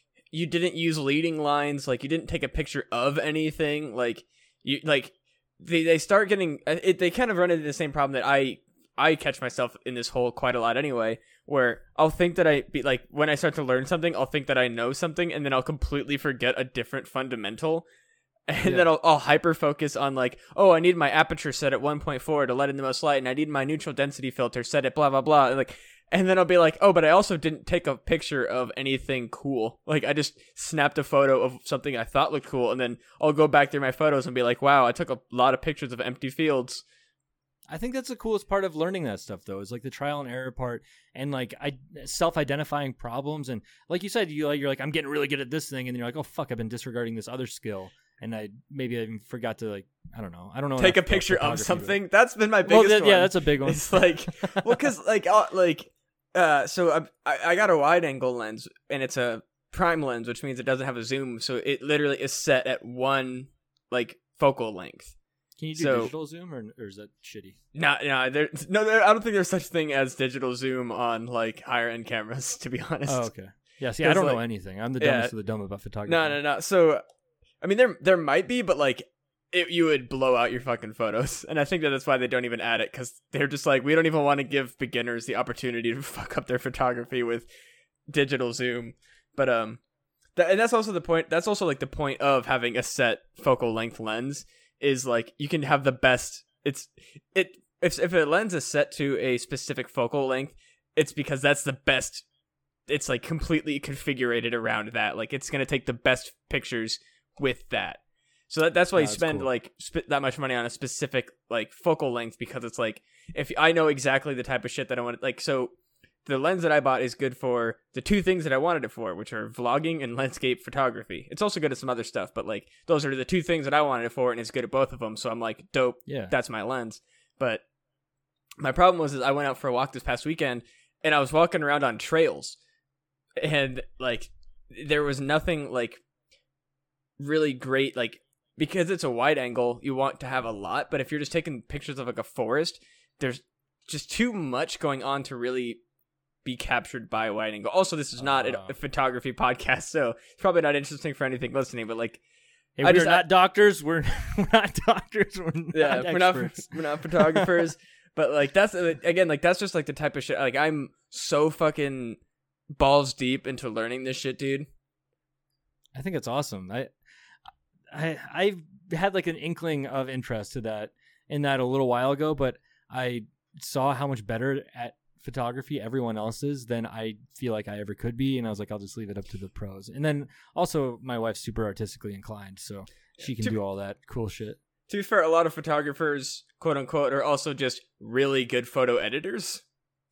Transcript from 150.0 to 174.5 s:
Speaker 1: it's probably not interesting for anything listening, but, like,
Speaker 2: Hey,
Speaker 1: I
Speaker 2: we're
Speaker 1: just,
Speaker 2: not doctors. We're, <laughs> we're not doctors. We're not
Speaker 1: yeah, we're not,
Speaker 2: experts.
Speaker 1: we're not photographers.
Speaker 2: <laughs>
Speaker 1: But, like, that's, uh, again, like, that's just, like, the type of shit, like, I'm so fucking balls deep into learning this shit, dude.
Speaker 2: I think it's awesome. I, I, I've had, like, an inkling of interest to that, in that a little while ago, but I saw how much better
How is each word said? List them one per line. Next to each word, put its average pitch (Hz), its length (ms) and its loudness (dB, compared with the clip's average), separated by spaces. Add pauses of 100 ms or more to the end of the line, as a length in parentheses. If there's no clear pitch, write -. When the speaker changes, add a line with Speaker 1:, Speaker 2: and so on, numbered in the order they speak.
Speaker 1:
it's - 100 -20
probably 170 200 4
not 147 140 4
interesting 143 380 -6
for 143 120 -6
anything 127 280 -4
listening, 123 340 -4
but, 113 100 -8
like, 117 220 -6 (560)
Speaker 2:
Hey, 135 80 -2
Speaker 1:
I 151 40 8
Speaker 2:
we're 180 60 10
Speaker 1:
just, 175 120 8
Speaker 2:
not 175 220 6
doctors. 185 560 6
We're, 156 200 0 (180)
<laughs> - 160 -6
we're 196 160 2
not 214 200 4 (140)
doctors. - 500 0
We're 165 160 -6
not 160 220 -6
Speaker 1:
yeah, 143 360 2
we're 175 80 2
not, 185 180 6
Speaker 2:
experts. - 360 -6
Speaker 1:
we're 160 80 -8
not 151 200 -4
photographers. 170 800 4
Speaker 2:
<laughs> - 60 -20 (260)
Speaker 1:
But, 147 180 0
like, 143 200 2
that's, 196 240 4
uh, 170 200 0 (100)
again, 175 240 4
like, 147 120 0
that's 180 160 4
just, 196 160 -6
like, 160 120 -2
the 143 80 -8
type 147 240 -4
of 131 80 -6
shit, - 120 -2
like, 131 200 0
I'm 151 320 0 (180)
so 156 420 0
fucking 139 680 -2 (520)
balls 143 440 4
deep 131 340 -2
into 127 220 -6
learning 117 340 -4
this 131 140 -6
shit, 131 200 -6
dude. 139 280 -4 (1300)
Speaker 2:
I 131 60 -12
think 170 160 -4
it's - 100 -6
awesome. 113 440 -4
I, 123 180 -6 (1040)
I, 156 240 -4 (160)
I've 185 280 0 (300)
had, 185 220 0
like, 180 140 -2
an 165 100 -2
inkling 156 500 -4
of 131 220 -4
interest 120 440 -6
to 127 80 -8
that, 107 300 -6 (380)
in 143 140 -2
that 139 180 2
a 127 40 2
little 131 220 2
while 123 240 2
ago, 151 240 0
but 135 220 -2 (320)
I 123 320 -4 (400)
saw 135 320 0
how 135 140 -4
much 113 200 -6
better 127 380 -2 (100)